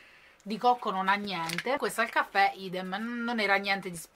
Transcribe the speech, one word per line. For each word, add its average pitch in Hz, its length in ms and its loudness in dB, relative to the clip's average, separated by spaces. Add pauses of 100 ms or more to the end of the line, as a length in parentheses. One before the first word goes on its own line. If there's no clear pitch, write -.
(440)
di 202 140 -6
cocco 247 340 2
non 190 160 0
ha 196 80 4
niente. 190 640 -2
Questa 226 240 -2
al 226 80 0
caffè, 196 460 2
idem, 185 420 -6 (260)
non 233 160 -2
era 196 160 4
niente 196 340 0
di, 170 100 -8 (160)